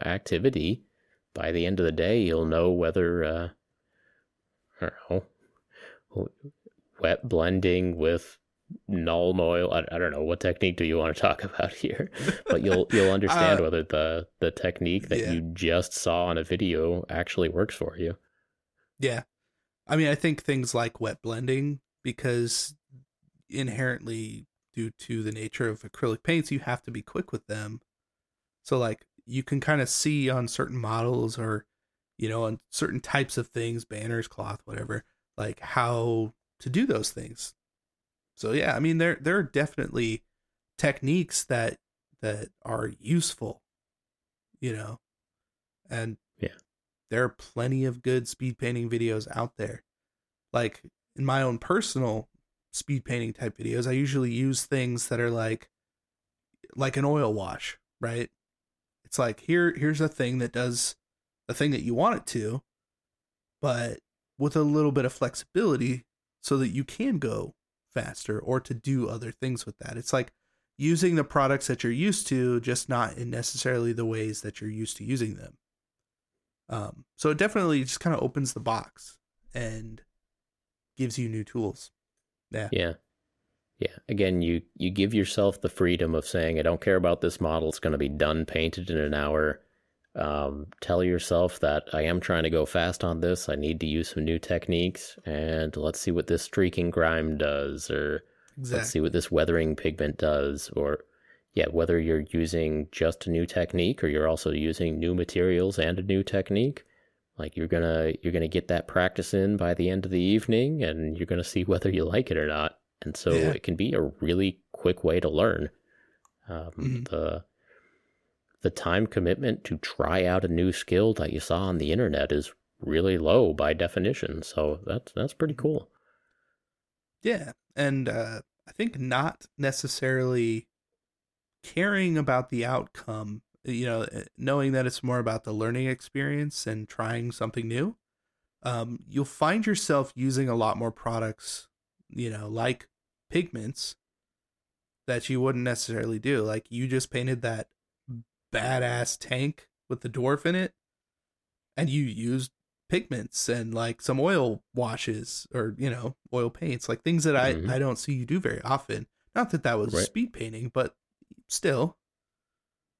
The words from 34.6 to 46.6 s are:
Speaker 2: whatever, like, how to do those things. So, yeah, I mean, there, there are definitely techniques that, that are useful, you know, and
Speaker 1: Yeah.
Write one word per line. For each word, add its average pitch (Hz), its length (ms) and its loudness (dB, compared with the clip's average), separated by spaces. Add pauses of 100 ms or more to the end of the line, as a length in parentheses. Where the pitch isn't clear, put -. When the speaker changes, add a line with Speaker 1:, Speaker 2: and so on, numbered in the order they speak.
Speaker 2:
whatever, - 380 -8 (340)
like, 110 240 -6
how 117 720 0 (260)
to - 100 -8
do 185 160 2
those 117 260 0
things. - 420 -12 (800)
So, 107 160 -4
yeah, 139 240 2
I - 40 -2
mean, 165 180 2
there, 165 240 2
there 165 160 2
are 196 60 2
definitely 120 800 -2 (540)
techniques 156 680 0
that, 120 340 -2 (420)
that 107 280 -4 (140)
are 113 360 -4
useful, 120 640 -2 (960)
you 127 140 -4
know, 107 260 -10 (920)
and 113 280 -6 (200)
Speaker 1:
Yeah. - 180 -6 (540)